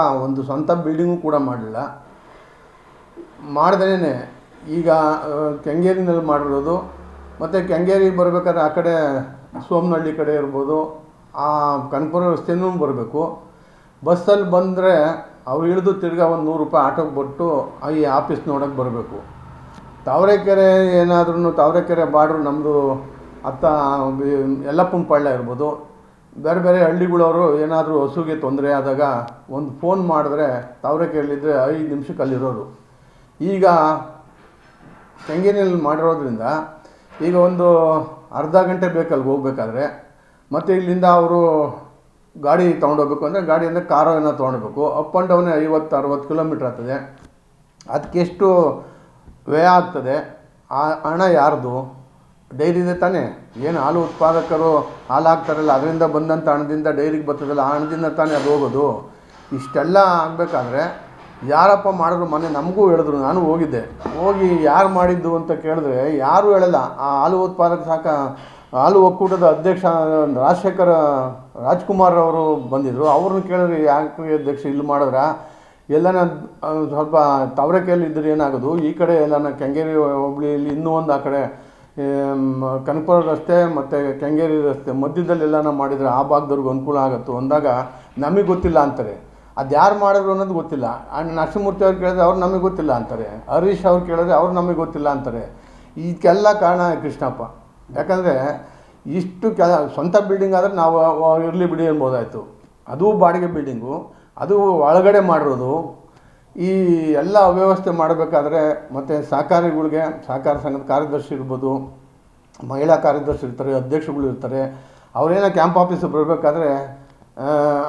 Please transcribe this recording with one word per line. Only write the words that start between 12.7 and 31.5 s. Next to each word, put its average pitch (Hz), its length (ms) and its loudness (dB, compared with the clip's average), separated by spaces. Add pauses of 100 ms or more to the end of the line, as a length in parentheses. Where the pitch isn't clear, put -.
ಬರಬೇಕು. 143 720 -4 (600)
ಬಸ್ಸಲ್ಲಿ 180 460 2
ಬಂದರೆ 180 840 2 (140)
ಅವ್ರು 147 200 -2
ಇಳಿದು 185 260 2
ತಿರ್ಗಾ 175 340 -2
ಒಂದು 165 180 0
ನೂರು 156 200 -2
ರೂಪಾಯಿ 147 220 2
ಆಟೋಗೆ 151 280 -2
ಬಿಟ್ಟು 139 580 -4 (240)
ಈ 151 80 2
ಆಫೀಸ್ 143 440 -2
ನೋಡೋಕ್ಕೆ 139 280 -4
ಬರಬೇಕು. 117 480 -6 (800)
ತಾವರೆಕೆರೆ 190 960 4
ಏನಾದ್ರೂ, 175 540 2
ತಾವರೆಕೆರೆ 165 520 2
ಬಾರ್ಡ್ರು 151 340 2
ನಮ್ಮದು 147 540 0 (520)
ಅತ್ತ 135 200 -4 (540)
ಬಿ-, 139 480 -2
ಯಲ್ಲಪ್ಪನ 175 420 0
ಪಾಳ್ಯ 147 220 2
ಇರ್ಬೋದು, 127 580 -6 (500)
ಬೇರೆ 160 220 -2
ಬೇರೆ 180 240 4
ಹಳ್ಳಿಗಳವರು 170 720 2
ಏನಾದರೂ 156 480 0
ಹಸುಗೆ 156 300 -4
ತೊಂದರೆ 135 360 -2
ಆದಾಗ 135 300 -2 (480)
ಒಂದು 135 300 -8
ಫೋನ್ 180 260 0
ಮಾಡಿದ್ರೆ 147 760 -2
ತಾವರೆಕೆರೆಯಲ್ಲಿದ್ದರೆ 147 960 -2